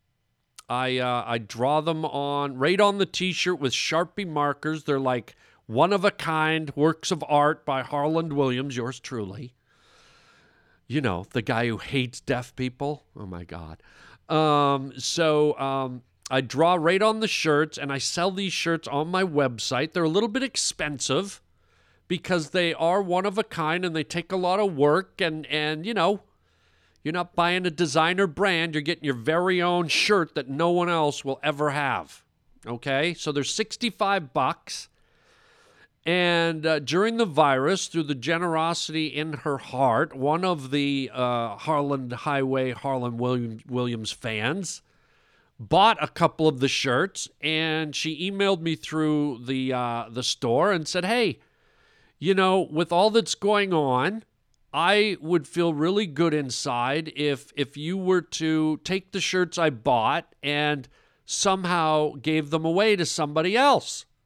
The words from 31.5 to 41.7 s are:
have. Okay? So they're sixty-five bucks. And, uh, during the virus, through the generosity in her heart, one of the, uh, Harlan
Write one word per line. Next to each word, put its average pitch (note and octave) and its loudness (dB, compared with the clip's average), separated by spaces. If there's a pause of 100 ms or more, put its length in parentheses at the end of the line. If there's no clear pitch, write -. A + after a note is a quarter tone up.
have. C3 -4 (420)
Okay? C#3 -2
So - -6
they're C#3 -2
sixty-five G3 -2
bucks. - -4 (1160)
And, E3+ 2
uh, D#3+ 2
during F3+ 0
the A#3 4
virus, D3 2
through D#3+ -2
the C#3+ -2
generosity D#3+ -2
in D3+ -6
her C#3 -4
heart, C3 0
one D3 0
of D3+ -2
the, C#3 0
uh, A#2+ -2
Harlan C#3+ -2